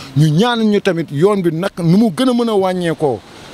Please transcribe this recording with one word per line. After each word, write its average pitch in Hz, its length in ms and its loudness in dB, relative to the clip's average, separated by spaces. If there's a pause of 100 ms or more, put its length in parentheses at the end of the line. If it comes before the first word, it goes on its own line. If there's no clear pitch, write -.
(160)
Ñu 151 140 4
ñaanal 226 360 0
ñu 202 140 2
tamit 170 320 -2
yoon 190 280 2
bi 170 120 -2
nag 180 260 -6
nu 170 180 2
mu 226 140 4
gën 254 180 -2
a 247 40 2
mën 233 160 0
a 220 60 -2
wàññeekoo. 170 680 -2 (340)